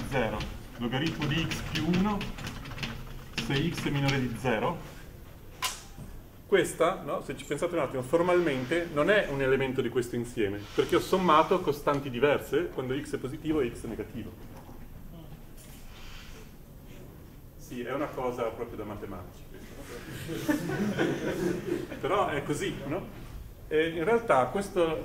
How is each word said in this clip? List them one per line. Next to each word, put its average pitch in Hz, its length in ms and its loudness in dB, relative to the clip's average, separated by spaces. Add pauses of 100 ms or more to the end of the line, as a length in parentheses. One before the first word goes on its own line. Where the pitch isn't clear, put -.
zero, 110 300 0 (400)
logaritmo 131 480 0
di 160 200 2
x - 140 -4 (120)
più 156 140 0 (120)
uno, 202 200 4 (1160)
se 147 360 2
x 147 160 -2
è 151 40 0
minore 139 280 4
di 123 200 0
zero, 123 580 0 (1500)
questa, 180 560 4
no, 151 160 -2
se 139 160 -6
ci - 80 -10
pensate 170 300 0
un 160 80 2
attimo, 127 180 0
formalmente 165 960 4
non 151 160 6
è 208 180 6
un 139 140 0
elemento 131 400 4
di 120 80 0
questo 123 260 0
insieme, 104 420 0 (160)
perché 143 220 6
ho 160 40 6
sommato 175 600 6
costanti 143 480 0
diverse 135 600 4
quando 131 300 -2
x 147 180 -4
è - 20 -4
positivo 156 420 -2
e 120 100 2
x - 140 -8
è - 20 -8
negativo. 104 460 -6 (3250)
Sì, 123 280 -8
è 123 100 -6
una 143 140 0
cosa 123 380 -2
proprio 113 340 -4
da 107 60 -6
matematici 98 680 -10
questa, - 1040 -6
no? - 1500 0
<laughs> - 0 -
Però 160 280 2
è 127 140 -2
così, 151 320 -2 (120)
no? 151 200 -4 (600)
E 156 220 4
in 165 140 -2
realtà 165 420 6
questo 165 580 2